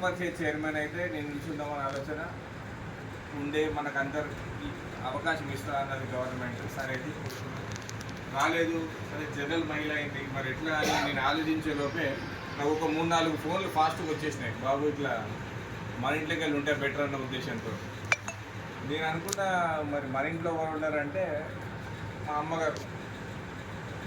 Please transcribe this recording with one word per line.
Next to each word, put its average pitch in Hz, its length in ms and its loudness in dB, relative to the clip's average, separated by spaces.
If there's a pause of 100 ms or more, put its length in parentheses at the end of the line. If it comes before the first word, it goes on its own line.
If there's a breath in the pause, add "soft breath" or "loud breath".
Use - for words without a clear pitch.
పరిషత్ 175 400 0
చైర్మన్ 151 400 2
అయితే 151 200 -2 (120)
నేను 147 180 -2
నిల్చుందామని 147 580 -2
ఆలోచన - 300 -2 (1200)
ఉండే, 151 220 4 (140)
మనకు 143 260 0
అందరు 147 240 0 (380)
ఈ - 20 -2 (440)
అవకాశం 147 360 0 (100)
ఇస్తా 143 260 0
అన్నది 131 320 -2
గవర్నమెంట్. 123 500 -2 (140)
సరే, 131 200 -2
ఇది 147 120 -4 (1200)
రాలేదు, 165 420 4 (300)
సరే 151 160 -4 (140)
జనరల్ 151 340 2
మహిళ 151 180 0 (100)
అయింది, 139 220 -2 (140)
మరి 135 160 0
ఎట్లా 156 300 0
అని 147 120 6 (140)
నేను 143 140 0 (100)
ఆలోచించే 156 500 2
లోపే 143 280 2 (460)
నాకు 147 200 4
ఒక 160 180 2
మూడు 165 180 4
నాలుగు 160 300 6
ఫోన్లు 180 340 2
ఫాస్ట్గా 165 360 6
వచ్చేసినాయి, 127 420 0 (100)
"బాబు 143 260 4
ఇట్లా 135 220 2 (880)
మన 139 160 4
ఇంట్లోకి 156 240 0
వెళ్ళి 147 160 4
ఉంటే 143 140 4 (100)
బెటర్" 139 240 2
అన్న 139 100 0 (100)
ఉద్దేశంతో 123 460 -2 (1160)
నేను 156 220 2
అనుకున్నా. 190 360 2 (460)
మరి 143 220 -2
మన 139 180 2
ఇంట్లో 165 240 0
ఎవరు 160 200 0
ఉన్నారంటే 151 480 0 (1040)
మా 151 160 0
అమ్మగారు, 160 360 0 (1300)